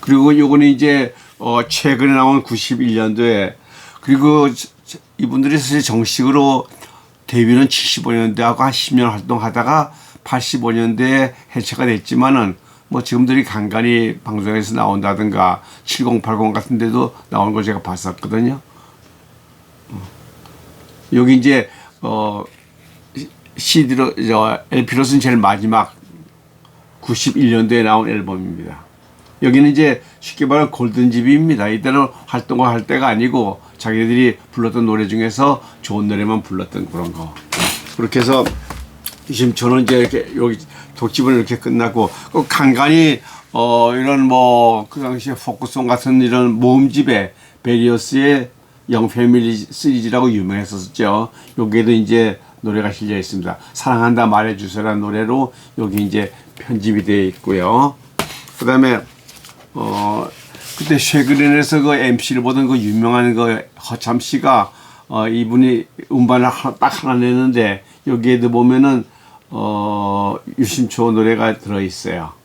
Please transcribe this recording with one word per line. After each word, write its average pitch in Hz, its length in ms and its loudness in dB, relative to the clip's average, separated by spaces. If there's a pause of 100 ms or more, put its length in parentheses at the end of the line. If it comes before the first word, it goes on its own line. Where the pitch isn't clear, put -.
그리고 139 360 4
요거는 143 300 6
이제, 139 480 2 (240)
어, 120 280 -2
최근에 139 460 0
나온 135 300 4
구십일 120 500 -4
년도에, 110 640 0 (460)
그리고 143 520 4
저, - 140 -12 (180)
저, - 140 -20 (180)
이분들이 135 400 0
사실 143 240 0
정식으로 127 880 0 (580)
데뷔는 120 440 4
칠십오 - 420 -4
년대하고 117 500 0
한 131 100 0
십 - 260 -2
년 120 120 2
활동하다가 117 840 -2 (300)
팔십오 123 500 -4
년대에 127 600 0 (220)
해체가 127 320 -4
됐지만은 123 680 0 (320)
뭐, 127 160 -4
지금들이 127 400 0
간간히 113 800 -2
방송에서 107 520 -4
나온다든가 101 880 -2 (220)
칠공팔공 113 680 -2
같은 117 240 -4
데도 117 380 -2 (160)
나온 104 220 0
걸 107 100 -2
제가 101 180 -4
봤었거든요. 120 800 -4 (1300)
어. 101 120 -16 (1120)
여기 127 220 6
이제, 127 320 2 (340)
어, 107 420 -6 (1120)
씨디로, 131 580 0 (120)
저, 110 320 0 (100)
엘피로서는 127 500 0
제일 127 180 2
마지막 104 580 0 (1040)
구십일 123 520 0
년도에 113 300 2
나온 110 260 2
앨범입니다. 92 800 -8 (580)
여기는 139 260 6
이제 143 320 2 (200)
쉽게 - 240 -6
말하면 147 260 2
골든집입니다. 123 960 2
이때는 131 400 0 (180)
활동을 127 420 0
할 117 200 -2
때가 135 200 0
아니고 117 540 0 (160)
자기들이 113 600 0 (140)
불렀던 117 340 -2
노래 107 220 0
중에서 113 540 0 (200)
좋은 104 260 -4
노래만 104 340 -2
불렀던 92 480 -8
그런 85 220 -8
거. 80 220 -12 (640)
그렇게 117 240 -2
해서 127 240 2 (840)
유심초는 123 540 0
이제 123 160 2
이렇게 120 380 -2
여기 120 200 -2 (380)
독집은 127 400 0
이렇게 117 240 -2
끝났고, 117 500 -2 (220)
그 156 160 -2
간간히, 143 720 2 (320)
어, 120 420 2
이런 135 280 0
뭐, 120 680 4
그 143 120 -12
당시에 127 340 -6
포크송 127 520 -8
같은 131 340 2
이런 123 320 2
모음집에 127 800 2 (300)
베리어스의 123 840 0 (420)
영 113 180 0
패밀리 120 480 2
시리즈라고 123 760 -2
유명했었죠. 101 960 -4 (280)
여기에도 113 340 0
이제 113 480 2 (220)
노래가 104 320 -4
실려 104 240 -6
있습니다. 90 400 -8 (160)
사랑한다 117 540 0
말해주세요라는 104 720 -2
노래로 110 520 -4 (260)
여기 104 240 -2
이제 101 280 -4 (280)
편집이 107 440 -2
되어 101 220 0
있고요. 101 720 0 (600)
그다음에, 127 440 2 (720)
어, 107 560 -6 (480)
그때 151 200 0
쉐그린에서 143 840 2
그 143 140 2
엠씨를 123 460 -2
보던 127 260 0
그 127 100 2
유명한 117 580 2
그 113 320 -2 (220)
허참 120 320 -4
씨가, 127 500 0 (380)
어, 110 180 -4
이분이 117 600 2 (220)
음반을 123 380 2
하나, 123 280 -4
딱 - 280 -2
하나 131 120 -2
냈는데 123 680 0 (240)
여기에도 123 420 2
보면은, 127 540 4 (460)
어, 104 880 -4 (200)
유심초 117 540 -2
노래가 110 480 0
들어있어요. 90 720 -8 (120)